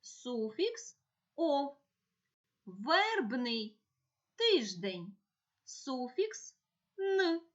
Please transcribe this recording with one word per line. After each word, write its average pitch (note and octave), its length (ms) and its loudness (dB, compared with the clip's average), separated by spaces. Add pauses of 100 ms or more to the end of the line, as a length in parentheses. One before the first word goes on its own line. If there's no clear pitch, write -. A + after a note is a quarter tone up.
суфікс B3 960 -4 (360)
ов. C#4+ 440 2 (880)
Вербний, A#3+ 1120 0 (580)
тиждень, G3 800 0 (480)
суфікс C4 920 -4 (420)
н. F#4+ 420 2 (140)